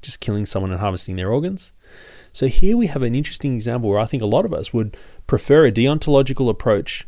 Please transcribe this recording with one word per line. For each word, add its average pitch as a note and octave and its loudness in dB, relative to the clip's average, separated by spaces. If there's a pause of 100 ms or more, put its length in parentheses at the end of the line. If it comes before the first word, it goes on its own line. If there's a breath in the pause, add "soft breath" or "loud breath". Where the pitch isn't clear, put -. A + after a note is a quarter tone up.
just - -14
killing G#2 -4
someone F#2+ -6
and F2+ -6
harvesting F#2 -6
their F#2 -4
organs." F3+ -6 (640 loud breath)
So C3 -2
here F#3+ 8
we A#3 0
have C#3 -4
an A#2 -2
interesting C#3 -4
example A#2 -4
where G2+ 2
I A2 0
think A#2 -4
a G#2+ -4
lot B2+ 0
of G3 -6
us - -8
would A2 -2 (320 loud breath)
prefer D3 4
a A#2+ 4
deontological C3+ 2
approach G#2+ -2